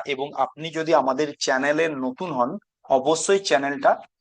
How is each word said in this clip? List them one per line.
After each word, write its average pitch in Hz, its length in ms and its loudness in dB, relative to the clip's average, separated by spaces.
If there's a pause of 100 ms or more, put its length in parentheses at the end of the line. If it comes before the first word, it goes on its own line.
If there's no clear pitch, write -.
এবং 143 280 -4
আপনি 147 360 -4
যদি 160 240 0
আমাদের 135 340 2 (120)
চ্যানেলে 147 480 0
নতুন 139 440 -6
হন, 135 260 -2 (260)
অবশ্যই 156 540 2
চ্যানেলটা 143 640 0 (200)